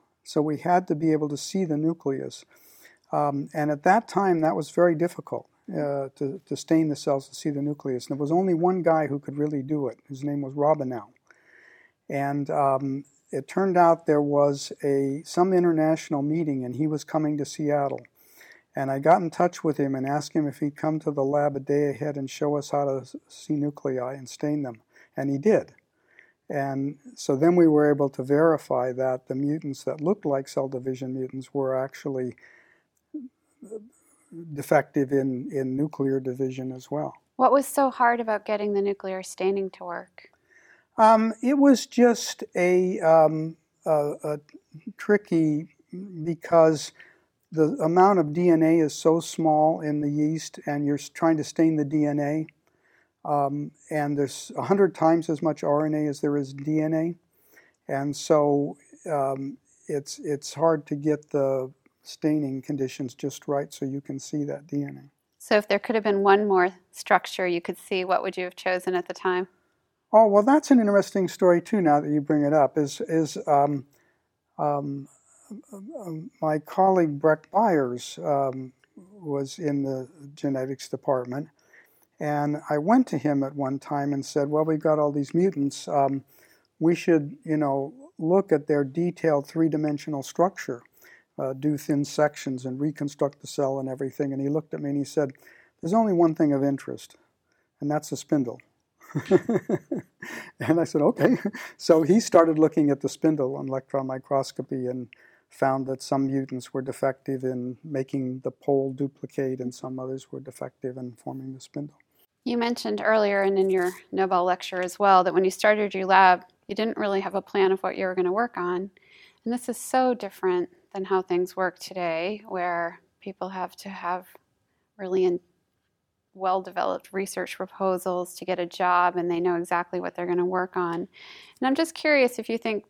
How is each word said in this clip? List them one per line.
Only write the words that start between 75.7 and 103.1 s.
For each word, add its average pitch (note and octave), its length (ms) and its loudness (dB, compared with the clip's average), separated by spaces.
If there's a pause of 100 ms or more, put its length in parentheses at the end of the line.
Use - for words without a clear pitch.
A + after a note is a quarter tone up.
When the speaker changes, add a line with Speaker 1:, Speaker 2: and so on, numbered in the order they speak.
Speaker 1:
um, G3 580 -12 (100)
my D#3 180 -2
colleague F3 600 2
Breck D#3 320 2
Byers, D3+ 720 0
um, C3 480 -2 (240)
was E3+ 640 -8
in C#3+ 240 -2
the C3 240 -4 (260)
genetics C3+ 540 -4
department, C3 600 -4 (720)
and D3 480 -2
I D3+ 80 2
went A3 300 4
to D#3+ 100 -2
him C#3+ 260 0
at C3+ 120 -6
one C#3 220 -4
time C#3+ 360 -4
and C#3 120 -4
said, C#3+ 220 -2
"Well, D3+ 160 0
we've D#3 160 0
got D3+ 200 2
all D3 120 2
these C#3+ 220 -4
mutants. E3 560 0
Um, C#3 340 0 (560)
we E3 160 4
should, D#3+ 480 2
you D#3 140 -2
know, C#3 360 -2 (240)
look F#3 360 2
at D3 140 2
their D3 180 2
detailed D3+ 640 -2
three-dimensional D3+ 760 -2
structure, E3+ 580 -2 (560)
uh, C3+ 140 -4
do C#3 260 -2
thin C#3+ 280 -2
sections C#3 600 -2
and C3 140 -8
reconstruct C#3+ 640 -4
the C#3+ 60 -18
cell C3+ 320 -2
and C3 100 -6
everything." C3+ 420 -6
And C3+ 100 -6
he C#3 60 -2
looked D3+ 260 -4
at D#3 80 -8
me C#3+ 100 -4
and C#3+ 60 -2
he C#3+ 60 -2
said, C3+ 300 -2 (480)
"There's E3+ 120 -2
only A3 200 2
one E3+ 220 4
thing D3+ 180 4
of C3+ 100 2
interest, - 540 -4 (640)
and C#3+ 100 -2
that's D3+ 200 -4
the C3+ 60 -6
spindle." C3 440 -2 (520)
<laughs> - 160 -4 (1300)
And D#3 200 2
I D#3+ 60 2
said, - 160 -2
"Okay." E3 360 2 (400)
So D#3+ 260 4
he F3+ 160 4
started E3 380 4
looking D#3 320 4
at C#3+ 120 0
the C3+ 80 -2
spindle C#3+ 460 0